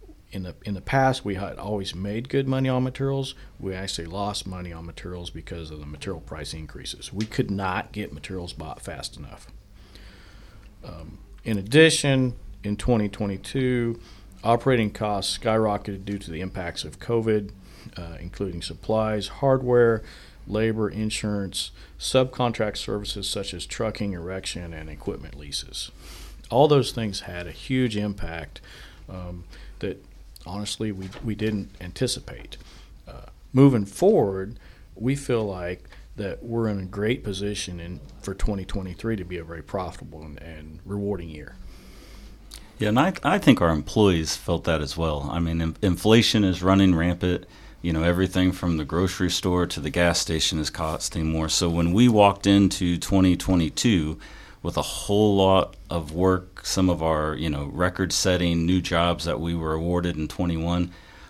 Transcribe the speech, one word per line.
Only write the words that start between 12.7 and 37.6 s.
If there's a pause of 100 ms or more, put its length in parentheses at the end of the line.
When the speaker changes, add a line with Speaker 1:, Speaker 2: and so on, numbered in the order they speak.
Speaker 1:
twenty
twenty-two, (420)
operating
costs
skyrocketed
due
to
the
impacts
of
covid, (460)
uh,
including
supplies,
hardware, (460)
labor,
insurance, (280)
subcontract
services
such
as
trucking,
erection,
and
equipment
leases. (580)
All
those
things
had
a
huge
impact, (480)
um, (360)
that (420)
honestly
we, (160)
we
didn't (100)
anticipate. (500)
Uh, (260)
moving
forward, (380)
we
feel
like (320)
that
we're
in
a
great
position